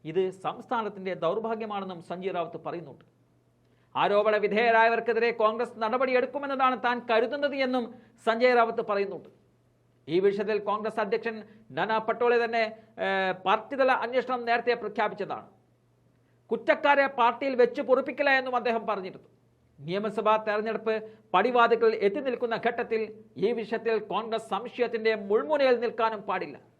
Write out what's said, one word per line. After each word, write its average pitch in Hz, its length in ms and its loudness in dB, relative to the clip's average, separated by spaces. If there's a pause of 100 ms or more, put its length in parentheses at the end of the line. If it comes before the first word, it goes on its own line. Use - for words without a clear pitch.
ഇത് 180 260 -2
സംസ്ഥാനത്തിന്റെ 190 840 -6
ദൗർഭാഗ്യമാണെന്നും 202 960 -4
സഞ്ജയ് 185 240 -6
റാവത്ത് 165 320 -6
പറയുന്നുണ്ട്. 147 380 -12 (920)
ആരോപണ 208 400 4
വിധേയരായവർക്കെതിരെ 226 920 4
കോൺഗ്രസ് 226 520 0
നടപടിയെടുക്കുമെന്നതാണ് 262 1000 0
താൻ 240 260 -2
കരുതുന്നത് 254 460 2 (100)
എന്നും 254 180 0 (420)
സഞ്ജയ് 240 300 4
റാവത്ത് 226 340 2
പറയുന്നുണ്ട്. 196 380 -4 (800)
ഈ 156 160 0
വിഷയത്തിൽ 202 340 0
കോൺഗ്രസ് 208 460 -4
അധ്യക്ഷൻ 220 320 -4 (400)
നാനാ 208 220 0
പട്ടോളെ 233 460 2
തന്നെ, 226 200 0 (400)
ഏഹ്, 190 280 0 (140)
പാർട്ടിതല 247 460 2
അന്വേഷണം 240 520 -2
നേരത്തെ 233 380 0
പ്രഖ്യാപിച്ചതാണ്. 196 680 -6 (1000)
കുറ്റക്കാരെ 277 560 2
പാർട്ടിയിൽ 254 560 0
വെച്ച് 240 200 0
പൊറുപ്പിക്കില്ല 262 480 2
എന്നും 262 260 0
അദ്ദേഹം 226 300 -2
പറഞ്ഞിരുന്നു. 196 420 -8 (580)
നിയമസഭാ 208 500 0 (120)
തെരഞ്ഞെടുപ്പ് 214 460 -2 (400)
പടിവാതിൽക്കൽ 233 720 4
എത്തി 202 200 0
നിൽക്കുന്ന 240 300 -4 (100)
ഘട്ടത്തിൽ 226 340 -2 (360)
ഈ 196 160 0
വിഷയത്തിൽ 226 460 -2 (140)
കോൺഗ്രസ് 220 420 -4
സംശയത്തിന്റെ 226 600 0
മുൾമുനയിൽ 254 680 2
നിൽക്കാനും 220 480 -2
പാടില്ല. 180 300 -4 (220)